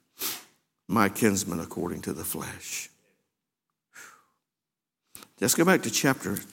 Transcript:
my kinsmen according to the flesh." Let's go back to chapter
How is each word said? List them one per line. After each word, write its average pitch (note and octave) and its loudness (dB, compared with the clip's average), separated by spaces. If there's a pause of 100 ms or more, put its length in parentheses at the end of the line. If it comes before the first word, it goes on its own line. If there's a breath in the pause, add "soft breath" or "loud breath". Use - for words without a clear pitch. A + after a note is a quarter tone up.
(880 loud breath)
my G#2 4
kinsmen F#2+ 2
according E2+ -6
to F#2+ -4
the D#2+ -6
flesh." - -8 (2500 soft breath)
Let's F#2+ 2
go E3 6
back F3 6
to A2+ -4
chapter A#2 2 (160)